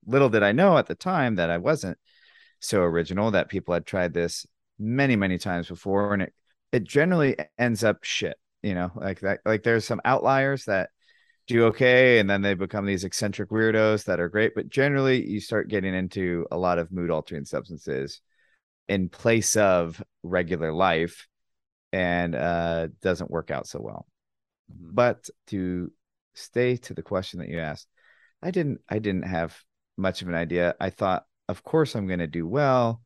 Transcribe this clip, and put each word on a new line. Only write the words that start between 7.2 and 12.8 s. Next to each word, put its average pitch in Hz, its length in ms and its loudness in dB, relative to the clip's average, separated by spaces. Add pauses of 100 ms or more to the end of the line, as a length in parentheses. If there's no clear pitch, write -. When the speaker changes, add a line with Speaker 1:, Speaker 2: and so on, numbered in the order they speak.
Speaker 1:
ends 117 260 0
up 107 180 2
shit, - 340 -6 (260)
you 104 120 -2
know, 90 200 -2
like 98 260 -8
that, 95 240 -2
like, 110 180 0
there's 113 220 2
some 110 200 -4
outliers 135 600 2
that 98 260 -2 (580)
do 117 180 4
okay, 127 520 6
and 101 120 4
then 101 100 2
they 101 140 0
become 98 320 -4